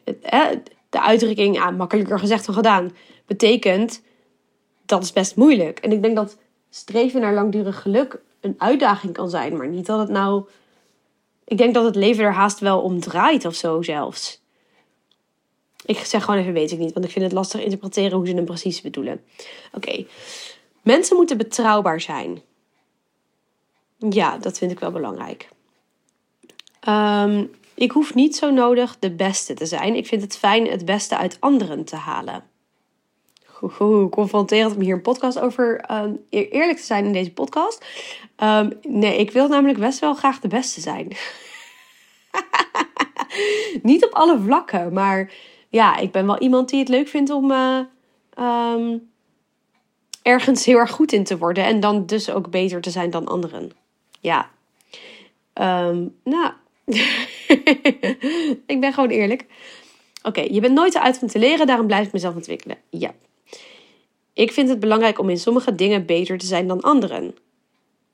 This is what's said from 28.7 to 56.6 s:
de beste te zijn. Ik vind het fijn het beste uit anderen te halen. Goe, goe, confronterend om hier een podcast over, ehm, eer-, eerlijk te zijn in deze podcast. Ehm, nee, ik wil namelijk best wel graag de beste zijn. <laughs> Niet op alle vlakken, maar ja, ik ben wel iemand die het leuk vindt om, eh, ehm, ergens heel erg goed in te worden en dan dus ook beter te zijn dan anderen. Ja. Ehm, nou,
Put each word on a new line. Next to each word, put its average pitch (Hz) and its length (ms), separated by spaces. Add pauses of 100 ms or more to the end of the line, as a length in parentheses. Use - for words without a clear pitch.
de 190 120
beste 190 440
te 160 120
zijn. 175 280
Ik - 120
vind 208 160
het 202 140
fijn 220 300
het 175 180
beste 202 320
uit 185 240
anderen 185 440
te 160 120
halen. - 480 (1040)
Goe, - 240
goe, 208 380
confronterend 214 680
om 202 60
hier 185 140
een 180 80
podcast 254 360
over, 240 420
ehm, 208 320 (180)
eer-, 202 200
eerlijk 320 280
te - 60
zijn 202 200
in 202 80
deze 185 200
podcast. 330 520 (520)
Ehm, 214 340 (120)
nee, 208 340
ik 214 140
wil 269 180
namelijk 277 300
best 240 200
wel 294 160
graag 269 260
de 208 80
beste 233 320
zijn. 160 320 (1200)
<laughs> - 1500
Niet 285 220
op - 80
alle 320 280
vlakken, 196 520
maar 190 400 (360)
ja, 220 280
ik 185 160
ben 190 140
wel 202 120
iemand 254 300
die 277 100
het 269 100
leuk 269 200
vindt 285 220
om, 277 200
eh, 262 300 (540)
ehm, 233 640 (1200)
ergens 247 420
heel 240 140
erg 233 120
goed 302 220
in 202 120
te 185 140
worden 175 260
en 220 160
dan 202 260
dus 208 240
ook 175 200
beter 180 300
te 175 100
zijn 175 200
dan 165 160
anderen. 156 440 (500)
Ja. 165 300 (1000)
Ehm, 175 540 (180)
nou, 311 280 (320)